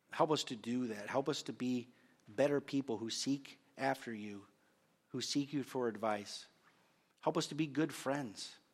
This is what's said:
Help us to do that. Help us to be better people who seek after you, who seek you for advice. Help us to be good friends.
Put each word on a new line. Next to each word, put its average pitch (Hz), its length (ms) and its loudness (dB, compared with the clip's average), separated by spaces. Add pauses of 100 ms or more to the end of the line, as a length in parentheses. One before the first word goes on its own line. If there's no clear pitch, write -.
(120)
Help 160 200 4
us 143 140 4
to 131 100 -6
do 120 320 -2
that. 107 200 -6
Help 131 220 2
us 143 140 -2
to 135 100 -4
be 123 340 0 (400)
better 139 320 4
people 131 380 0
who 110 140 -4
seek - 480 -2 (180)
after 135 340 0
you, 104 300 -8 (680)
who 127 120 -4
seek 139 320 0
you 139 80 0
for 123 260 0
advice. 104 600 0 (760)
Help 165 160 2
us 156 100 4
to 147 80 -8
be 156 120 2
good 143 260 2
friends. 131 580 -2 (220)